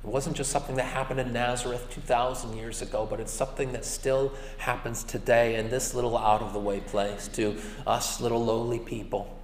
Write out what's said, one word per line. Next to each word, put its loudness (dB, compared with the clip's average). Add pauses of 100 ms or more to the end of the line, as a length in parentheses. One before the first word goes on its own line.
It -6
wasn't 0
just -2
something 0
that 2
happened -2
in 0
Nazareth 0
two -8
thousand 2
years -6
ago, -2
but -2
it's -6
something -2
that -6
still 0 (260)
happens -2
today 4
in 0
this -2
little 2
out-of-the-way 2
place -2
to 0 (320)
us 0
little 2
lowly 0
people. -6